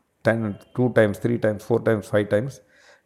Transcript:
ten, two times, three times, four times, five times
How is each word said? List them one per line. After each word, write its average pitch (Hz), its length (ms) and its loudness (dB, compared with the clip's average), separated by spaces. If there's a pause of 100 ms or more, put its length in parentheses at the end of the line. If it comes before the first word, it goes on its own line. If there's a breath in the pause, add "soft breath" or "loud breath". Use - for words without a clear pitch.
(240)
ten, 110 340 -2 (160)
two 123 200 0
times, 107 240 2
three 120 200 -2
times, 104 240 -2
four 117 180 0
times, 113 280 0
five 104 200 0
times 117 320 -2 (460 soft breath)